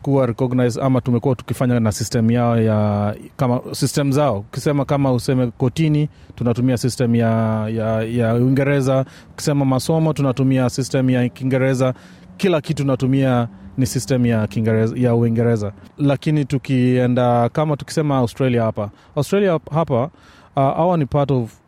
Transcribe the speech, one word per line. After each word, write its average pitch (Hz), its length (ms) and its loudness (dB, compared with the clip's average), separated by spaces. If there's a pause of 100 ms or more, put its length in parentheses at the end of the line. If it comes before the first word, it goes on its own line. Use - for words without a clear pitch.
kuwa 135 220 2
recognized 123 560 0
ama 131 180 2
tumekuwa 123 340 0
tukifanya 123 460 -2
na 110 120 2
system 113 380 0
yao 120 300 2
ya, 104 540 0 (220)
kama 123 240 0 (120)
system 139 400 -2
zao. 131 260 2
Ukisema 139 460 -2
kama 139 280 0
useme 127 460 0
kotini, 151 500 0 (260)
tunatumia 123 420 0
system 117 380 0
ya, 117 160 2 (380)
ya, 113 340 -2
ya 113 320 0
Uingereza. 135 680 2 (280)
Ukisema 143 320 -2
masomo, 156 480 0
tunatumia 131 580 0
system 131 400 -2
ya 123 180 2
Kiingereza. 131 680 0 (420)
Kila 180 240 0
kitu 143 220 -6
tunatumia 131 680 0 (300)
ni 127 80 2
system 123 400 0
ya 110 200 0
Kiingereza, 110 500 0
ya 123 180 2
Uingereza. 117 580 0 (260)
Lakini 147 460 0
tukienda, 123 1040 2
kama 151 280 -2
tukisema 147 400 -2
Australia 123 460 0
hapa, 107 280 -4 (260)
Australia 185 440 0 (100)
hapa, 147 340 0
uh, 156 60 -10 (520)
hawa 160 340 2
ni 151 100 0
part 143 240 -2
of 123 220 -2 (160)